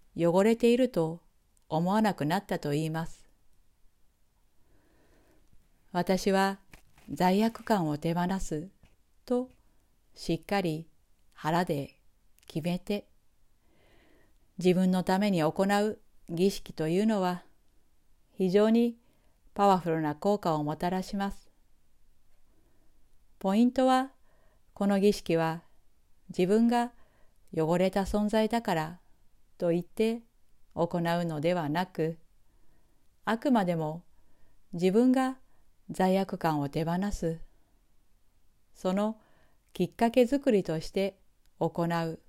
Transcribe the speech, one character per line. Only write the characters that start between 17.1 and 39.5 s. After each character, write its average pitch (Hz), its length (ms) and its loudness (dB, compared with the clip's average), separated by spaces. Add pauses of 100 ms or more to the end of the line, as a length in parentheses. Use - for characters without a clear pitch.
は 180 200 -4 (880)
非 190 180 0
常 208 180 4
に 233 300 2 (560)
パ 202 120 2
ワ 196 120 6
フ 165 120 -4
ル 160 120 0
な 147 120 -2
効 202 240 0
果 165 180 0
を 151 80 -2
も 151 120 -4
た 175 140 -4
ら 185 120 -4
し - 140 -8
ま 196 140 -4
す。 - 200 -18 (1900)
ポ 190 160 -2
イ 226 100 4
ン 247 80 2
ト 262 140 2
は、 262 240 2 (640)
こ 202 120 -2
の 202 120 2
儀 202 140 4
式 180 240 -2
は 165 260 -2 (680)
自 180 180 0
分 220 200 4
が 240 260 0 (640)
汚 160 220 0
れ 185 140 2
た 202 80 0
存 208 280 -2
在 220 200 2
だ 233 140 -2
か 202 120 -2
ら 160 240 -4 (600)
と 180 100 -2
言 170 140 0
っ - 20 -
て 226 380 -2 (520)
行 170 240 -2
う - 20 0 (240)
の 156 160 -4
で 170 140 0
は 165 140 -4
な 170 180 -2
く、 165 320 -4 (1040)
あ 220 140 -2
く 269 140 0
ま 220 120 4
で 175 120 0
も 160 260 -6 (720)
自 180 180 0
分 240 220 4
が 262 240 0 (540)
罪 185 280 2
悪 190 180 -4
感 156 240 0
を 143 80 -4
手 156 160 -4
放 165 80 -4 (200)
す、 165 260 -4 (1400)
そ 185 180 -2
の 214 260 -2 (540)